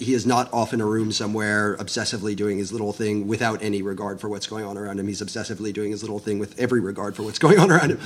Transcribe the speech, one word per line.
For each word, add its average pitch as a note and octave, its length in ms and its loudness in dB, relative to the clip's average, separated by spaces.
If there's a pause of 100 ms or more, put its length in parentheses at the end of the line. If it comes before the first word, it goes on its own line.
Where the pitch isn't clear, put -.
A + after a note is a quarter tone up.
he B2+ 140 2
is A2+ 100 2
not B2 280 4
off A2+ 200 0
in A2+ 80 0
a G#2+ 60 2
room G#2+ 260 0
somewhere G#2 640 0
obsessively G#2 580 -4
doing G2+ 220 -2
his F#2+ 160 -4
little G#2 220 -4
thing G#2 340 -2
without A2 340 0
any G2+ 200 -2
regard G2 360 -6
for G#2+ 120 -6
what's G2+ 160 -8
going G#2+ 180 -8
on G2+ 140 -8
around G2 200 -6
him. G2 100 -2
He's G2 120 -4
obsessively G#2 540 -6
doing G#2 160 -4
his G#2 120 -6
little G#2+ 160 -6
thing G#2 200 -4
with G2+ 200 -8
every A#2+ 220 2
regard G2+ 340 -4
for - 80 -8
what's G#2 160 -6
going F#3+ 200 8
on F#3 120 8
around E3 200 6
him. - 160 -2